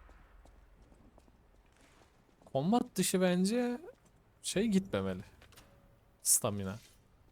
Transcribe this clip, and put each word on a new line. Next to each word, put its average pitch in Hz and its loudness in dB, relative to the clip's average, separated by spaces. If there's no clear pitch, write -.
Kombat 196 0
dışı 185 2
bence 214 2
şey 214 -2
gitmemeli. 98 0
Stamina. 101 -2